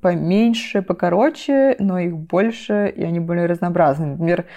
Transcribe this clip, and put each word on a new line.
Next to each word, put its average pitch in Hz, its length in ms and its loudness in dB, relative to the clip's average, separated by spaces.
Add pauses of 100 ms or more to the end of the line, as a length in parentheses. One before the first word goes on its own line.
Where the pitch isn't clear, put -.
поменьше, 190 800 0
покороче, 262 1000 2
но 185 200 0
их 175 180 -4
больше, 202 800 -2
и - 80 -6
они 170 160 -2
более 170 260 -2
разнообразны. 170 640 0
Например, 165 380 -2 (120)